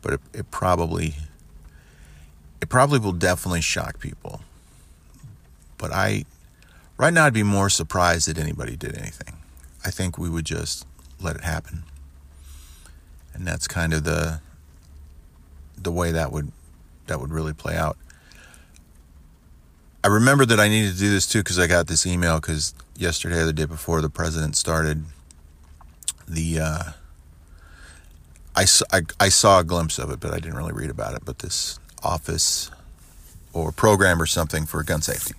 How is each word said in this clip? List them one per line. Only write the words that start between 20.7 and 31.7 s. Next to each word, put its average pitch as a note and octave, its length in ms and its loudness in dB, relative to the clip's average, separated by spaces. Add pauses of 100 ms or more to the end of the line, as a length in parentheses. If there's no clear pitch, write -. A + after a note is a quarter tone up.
to F2+ 80 -6
do G2+ 100 4
this G2 160 2
too, A2 160 0
'cause F2+ 160 -2
I F2+ 80 4
got F2 220 4
this - 180 0
email, F2 360 2
'cause D#2 320 -4 (240)
yesterday E2+ 420 -2
or D#2+ 60 4
the D#2+ 80 0
day D#2 100 -2
before, D#2+ 380 -2
the D#2 80 0
president D#2 480 -2
started D#2 480 0 (1200)
the, D#2+ 320 -2
uh, D#2 240 -2 (1700)
I F#2+ 100 2
s-, - 280 4
I, F#2+ 120 4 (140)
I G2+ 120 6
saw G2 300 8
a F2 40 2
glimpse E2 360 -2
of B1+ 100 -6
it, - 100 -8
but D2+ 140 -4
I E2+ 80 -4
didn't - 160 -8
really D#2+ 160 -6
read D2+ 160 -6
about - 240 -6
it, - 100 -10
but - 160 -10
this - 400 -6 (240)